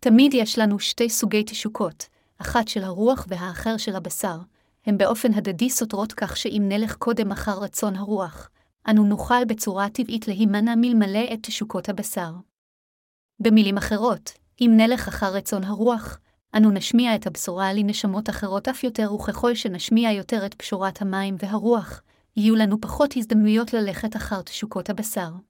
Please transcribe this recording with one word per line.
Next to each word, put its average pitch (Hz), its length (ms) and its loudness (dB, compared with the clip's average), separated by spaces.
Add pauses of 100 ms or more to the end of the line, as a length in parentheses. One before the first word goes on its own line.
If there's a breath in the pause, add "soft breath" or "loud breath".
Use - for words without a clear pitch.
תמיד 262 340 6
יש 226 240 0
לנו 208 200 2
שתי - 320 -2
סוגי 214 340 0
תשוקות, 214 640 -8 (300)
אחת 226 300 -2
של 196 160 -6
הרוח 214 440 0
והאחר 185 480 -6
של 214 200 -6
הבשר, 180 400 -6 (500)
הם 202 120 2
באופן 220 360 2
הדדי 202 360 -2
סותרות 220 420 -4
כך - 240 -6
שאם 208 320 -2
נלך 214 280 -2
קודם 226 360 -2
אחר 196 260 -6
רצון 196 380 -4
הרוח, 196 540 -6 (400)
אנו 214 140 8
נוכל 226 400 2
בצורה 202 440 -4
טבעית 220 400 -4
להימנע 208 460 2
מלמלא 226 500 4 (100)
את 220 80 -8
תשוקות 202 460 -6
הבשר. 180 440 -6 (1080)
במילים 208 380 6
אחרות, 214 520 -2 (300)
אם 240 160 6
נלך 226 320 4
אחר 190 260 -4
רצון 196 300 -4
הרוח, 220 560 -2 (360)
אנו 214 140 8
נשמיע 233 440 2
את 208 120 -4
הבשורה 185 460 -4
לנשמות 208 580 0
אחרות 202 380 -4
אף 262 160 -4
יותר, 220 300 -2
וככל 240 400 -2
שנשמיע 220 580 0
יותר 202 340 -2
את 202 120 -8
בשורת 190 440 -4
המים 196 360 -2
והרוח, 208 640 -2 (340)
יהיו 220 200 4
לנו 214 240 2
פחות 285 360 0
הזדמנויות 220 560 2
ללכת 220 440 -2
אחר 202 260 -6
תשוקות - 480 -8
הבשר. 202 400 -4 (200)